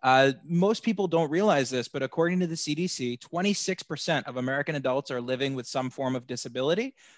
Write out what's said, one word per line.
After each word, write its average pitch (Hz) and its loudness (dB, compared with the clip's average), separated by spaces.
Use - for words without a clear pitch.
Uh, 131 6
most 175 2
people 196 0
don't 165 2
realize 156 2
this, 127 -2
but 139 -6
according 170 0
to 180 2
the 165 -6
C 151 -4
D 170 -2
C, 123 -4
twenty-six 185 -2
percent 151 -2
of 127 -8
American 135 -2
adults 135 -2
are 127 -4
living 131 -2
with 127 -8
some 127 -4
form 127 -4
of 123 -8
disability. 131 -2